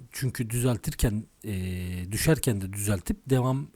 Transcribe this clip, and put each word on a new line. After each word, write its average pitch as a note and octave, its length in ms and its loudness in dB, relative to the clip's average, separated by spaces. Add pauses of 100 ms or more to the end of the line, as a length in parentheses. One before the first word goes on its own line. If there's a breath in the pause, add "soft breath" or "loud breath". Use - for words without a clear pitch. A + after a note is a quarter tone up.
(120)
çünkü B2 380 -4
düzeltirken, A#2+ 720 0 (200)
e, F2+ 680 -4
düşerken A#2+ 480 2
de F#2+ 120 -4
düzeltip G2+ 580 -2
devam C3 460 2